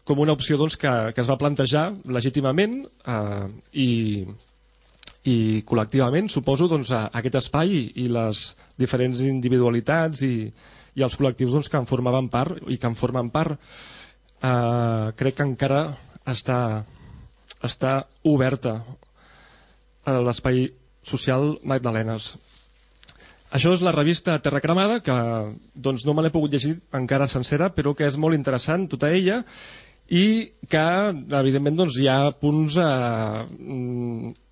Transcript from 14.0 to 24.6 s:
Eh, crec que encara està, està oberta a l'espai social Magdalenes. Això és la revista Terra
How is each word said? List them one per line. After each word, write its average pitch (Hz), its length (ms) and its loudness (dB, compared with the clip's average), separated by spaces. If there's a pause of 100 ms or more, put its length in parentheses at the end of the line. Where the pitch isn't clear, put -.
Eh, 117 760 0
crec 131 200 -2
que 143 80 0
encara 139 360 0 (460)
està, 120 540 -2 (800)
està 131 380 0 (260)
oberta 127 540 2 (1200)
a 135 140 0
l'espai 127 480 0 (400)
social 139 560 0
Magdalenes. 113 720 -2 (1200)
Això 143 240 4
és 170 80 0
la 175 80 4
revista 156 480 2
Terra 143 240 0